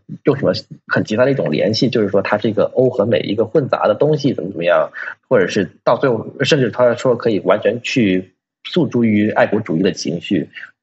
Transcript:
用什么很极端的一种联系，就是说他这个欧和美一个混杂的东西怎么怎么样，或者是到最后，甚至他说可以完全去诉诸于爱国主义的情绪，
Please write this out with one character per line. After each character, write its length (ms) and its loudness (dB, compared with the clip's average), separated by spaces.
用 120 2
什 80 -8
么 80 2
很 160 0
极 120 -4
端 100 2
的 60 2
一 40 0
种 140 -2
联 240 0
系， 160 0
就 120 0
是 80 0
说 120 0
他 140 -2
这 160 0
个 240 0
欧 140 4
和 160 0
美 140 0
一 160 -4
个 100 0
混 240 0
杂 180 0
的 80 4
东 220 2
西 160 0
怎 100 -8
么 60 -8
怎 80 -10
么 80 -4
样， 260 2
或 100 4
者 80 2
是 240 -2
到 100 2
最 140 0
后， 180 -2
甚 160 2
至 120 0
他 240 2
说 200 0
可 140 -2
以 120 0
完 200 2
全 200 0
去 520 0
诉 200 0
诸 160 0
于 260 2
爱 160 2
国 140 0
主 180 -4
义 60 0
的 80 2
情 280 -6
绪， 300 -2